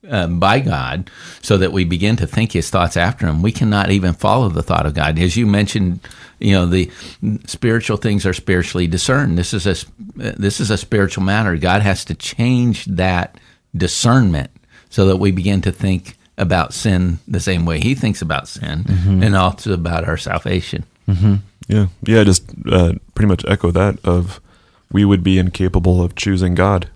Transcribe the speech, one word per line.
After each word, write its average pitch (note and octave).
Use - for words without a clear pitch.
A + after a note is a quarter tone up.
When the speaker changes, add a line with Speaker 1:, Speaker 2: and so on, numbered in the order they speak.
Speaker 1:
um, F2
by G2
God, D2
so G#2
that F#2
we F#2
begin F#2
to E2+
think A2
his E2+
thoughts F2
after F#2
him, D#2
we A2+
cannot G2+
even F#2
follow G#2+
the D#2+
thought -
of D2+
God. D#2
As F2
you A#2
mentioned, G2+
you G2
know, F2+
the F2
spiritual A#2
things G2+
are F#2
spiritually F2+
discerned. F#2+
This F2
is F#2+
a G2
s-, -
this G2+
is G#2
a G#2
spiritual G2
matter. G2
God F2+
has G2
to E2
change B2
that F2+
discernment F#2
so -
that F#2+
we G2
begin F#2
to F#2
think F#2
about F#2
sin F2+
the F#2
same E2+
way E2
he B2
thinks B2
about D2+
sin, D#2
Speaker 2:
Mm-hmm. F#2+
Speaker 1:
and G#2
also F#2
about E2+
our D#2+
salvation. F2+
Speaker 2:
Mm-hmm. G2
Speaker 3:
Yeah. G#2
Yeah, A2
just, F#2+
uh, E2+
pretty G#2+
much F#2
echo F#2
that F#2
of F2+
we G2+
would G2
be F#2+
incapable F#2
of F2+
choosing F#2
God F#2